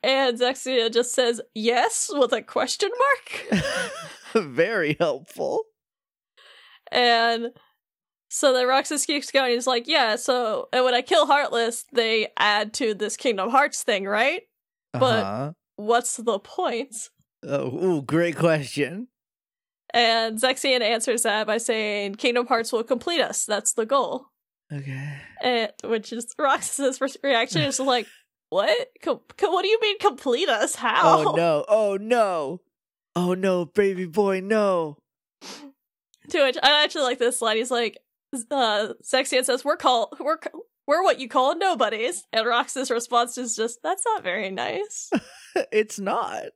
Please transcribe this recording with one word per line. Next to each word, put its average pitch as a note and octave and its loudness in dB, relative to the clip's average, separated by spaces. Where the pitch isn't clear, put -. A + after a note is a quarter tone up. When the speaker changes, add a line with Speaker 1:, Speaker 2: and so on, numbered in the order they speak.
Speaker 1:
And C4 2
Zexia B3 0
just A#3+ 0
says, A#3+ 2
"Yes," A#3 0
with B3+ 4
a A3+ -2
question - -2
mark. - 0
<laughs> - -
Speaker 2:
Very E3 0
helpful. D#3 -2
Speaker 1:
And A#3 2
so C#4 2
then B3+ 2
Roxas C4+ 0
keeps D4 -4
going. C4 2
He's A#3+ 0
like, A#3+ 0
"Yeah, B3 2
so, A#3 -2
and B3+ 2
when B3 2
I B3 2
kill D4+ 4
Heartless, A#3+ 0
they A3+ 2
add G#3 2
to A3 0
this G3+ -4
Kingdom G#3+ 0
Hearts C#4+ 2
thing, G3 -2
right? A#3 0
But A3 2
Speaker 2:
Uh-huh. A#2+ -6
Speaker 1:
what's A#3 0
the A3 -2
point?" - -6
Speaker 2:
Oh, C#3 -4
ooh, C#3+ -2
great D#3 0
question. D3+ 0
Speaker 1:
And A3+ 2
Zexion C4 2
answers A3+ 0
that G#3+ 0
by G#3+ 0
saying, G#3 -2
"Kingdom A#3+ 0
Hearts A3+ 0
will A3+ 0
complete C#4 -2
us. - -2
That's G#3 -2
the A3+ -2
goal." C4 -2
Speaker 2:
Okay. C#3 -8
Speaker 1:
And, A#3 0
which G#3+ -4
is A#3 -10
Roxas's C#4 0
first C4+ -4
reaction C4+ 2
is C#4 -2
like, B3 0
Speaker 2:
<laughs> - -20
Speaker 1:
"What? C4 0
Co-, D4 -2
co-, G4 0
what F#4 2
do F#4+ 0
you A4 4
mean G#4 0
complete D#4 0
us? A#3+ 2
How?" D#4 4
Speaker 2:
Oh, D3 -2
no. E3 2
Oh, G#3 2
no. G3 0
Oh, F3+ 0
no, F#3 0
baby F#3+ 0
boy, F#3+ 0
no. F#3+ 0
Speaker 1:
To D#4 2
which, C4 2
I D4 6
actually D4+ 0
like B3 -2
this B3 0
line. A3 0
He's A#3+ -2
like, A#3 -2
uh, A3 2
Zexion C4 0
says, C4+ -2
"We're D4+ 0
call-, B3 2
we're D#4 -2
c-, - -8
we're D#4 2
what E4+ 2
you B3+ -10
call C#4 2
nobodies." B3 -2
And A3 0
Roxas' B3 -2
response A#3+ 0
is A#3+ -6
just, A#3 -4
"That's F#4 -2
not A4 -2
very F#3+ -4
nice." A#3 -6
<laughs> B3+ 2
Speaker 2:
It's - 0
not. - -4